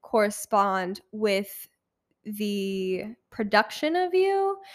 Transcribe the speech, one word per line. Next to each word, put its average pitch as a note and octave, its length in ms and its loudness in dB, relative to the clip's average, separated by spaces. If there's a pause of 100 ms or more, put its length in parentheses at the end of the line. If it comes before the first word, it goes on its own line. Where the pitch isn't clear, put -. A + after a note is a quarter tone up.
correspond G3+ 1000 0 (100)
with G#3 560 -2 (580)
the G3 840 -4 (240)
production G#3+ 680 0
of F4+ 180 0
you, G4 440 2 (160)